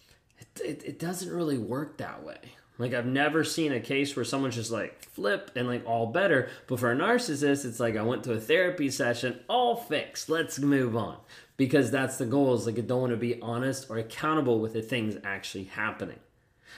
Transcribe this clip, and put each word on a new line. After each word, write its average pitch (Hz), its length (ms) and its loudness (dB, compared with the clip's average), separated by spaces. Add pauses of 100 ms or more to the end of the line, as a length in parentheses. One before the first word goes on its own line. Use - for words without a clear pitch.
(400)
"It, - 240 -16
it, - 200 -8
it 139 140 -10
doesn't 180 340 -6
really 160 240 0
work 123 420 -4
that 87 260 -10
way." - 160 -14 (380)
Like, 123 160 -2
I've 120 120 0
never 147 380 2
seen 156 280 0
a 123 60 0
case 139 380 0
where 123 80 0
someone's 131 320 -2
just, 113 160 -4
like, - 320 -4
flip - 500 -2
and, 123 140 -2
like, 120 180 -2
all 117 200 2
better, 147 420 4 (180)
but 123 140 -2
for 120 100 4
a 123 60 4
narcissist, 147 680 2
it's 117 140 -6
like, 117 180 2
"I 107 60 0
went 120 220 0
to 127 80 -2
a 110 80 0
therapy 160 500 2
session, 120 480 0 (100)
all 240 280 2
fixed, - 520 -6
let's 156 300 0
move 135 380 4
on." 95 220 -4 (400)
Because 135 320 4
that's 131 260 0
the 135 80 -4
goal, 131 300 4
is, 104 100 0
like, 113 140 -2
you 117 40 -2
don't 123 200 0
wanna 120 160 0
be 117 240 -2
honest 123 480 -4
or 110 80 -4
accountable 123 600 2
with 110 120 -2
the 113 80 -2
things 110 420 -2
actually 98 420 -8
happening. 104 540 -6 (600)